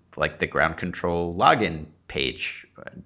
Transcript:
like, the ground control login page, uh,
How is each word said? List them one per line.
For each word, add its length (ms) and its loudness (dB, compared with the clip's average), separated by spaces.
like, 240 -2
the 80 0
ground 300 2
control 580 -2
login 500 4
page, 580 -4
uh, 100 -16